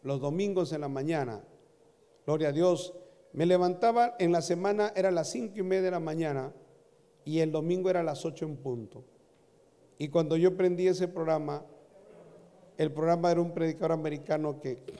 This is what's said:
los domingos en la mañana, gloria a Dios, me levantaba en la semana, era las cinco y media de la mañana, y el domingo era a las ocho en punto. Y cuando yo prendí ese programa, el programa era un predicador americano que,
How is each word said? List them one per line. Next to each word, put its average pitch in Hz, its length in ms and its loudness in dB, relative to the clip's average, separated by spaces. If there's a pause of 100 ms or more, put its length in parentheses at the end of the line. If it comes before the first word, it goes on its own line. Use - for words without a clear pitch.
los 135 180 -4
domingos 175 520 -2
en 151 100 -4
la 143 60 -6
mañana, 135 540 -4 (840)
gloria 156 240 0
a 139 40 0
Dios, 170 420 2 (380)
me 160 140 0
levantaba 202 720 4
en 175 120 4
la 175 120 4
semana, 208 520 0
era 190 160 2
las 170 200 0
cinco 220 280 -6
y 196 40 -2
media 185 200 2
de 185 100 2
la 170 80 -2
mañana, 156 520 -4 (720)
y 156 160 0
el 160 100 2
domingo 170 380 0
era 180 120 2
a 165 40 0
las 143 200 -4
ocho 160 200 -6
en 151 120 -6
punto. 120 480 -8 (920)
Y 147 100 -6
cuando 160 280 2
yo 185 200 4
prendí 185 300 2
ese 180 220 2
programa, 156 560 -2 (1120)
el 151 140 2
programa 170 380 2
era 170 100 4
un 170 120 0
predicador 165 400 -2
americano 151 680 -4
que, 127 240 -8 (160)